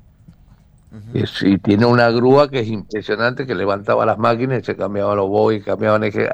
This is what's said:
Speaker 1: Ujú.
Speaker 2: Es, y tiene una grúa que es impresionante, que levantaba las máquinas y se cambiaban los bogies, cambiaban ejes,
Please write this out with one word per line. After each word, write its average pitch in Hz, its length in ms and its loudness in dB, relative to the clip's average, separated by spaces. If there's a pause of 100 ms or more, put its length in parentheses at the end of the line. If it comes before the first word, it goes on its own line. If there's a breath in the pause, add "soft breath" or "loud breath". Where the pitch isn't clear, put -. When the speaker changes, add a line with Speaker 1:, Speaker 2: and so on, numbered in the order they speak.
(920)
Speaker 1:
Ujú. 113 280 -10
Speaker 2:
Es, - 240 -4
y 98 160 4
tiene 104 280 2
una 120 240 4
grúa 131 400 4
que 135 100 -4
es 107 80 -4
impresionante, 110 760 -4
que 127 80 -4
levantaba 101 520 0
las 107 120 0
máquinas 117 420 0
y 98 40 -12
se 101 120 -4
cambiaban 101 400 -2
los 98 120 0
bogies, 107 360 0
cambiaban 107 400 0
ejes, 107 300 -2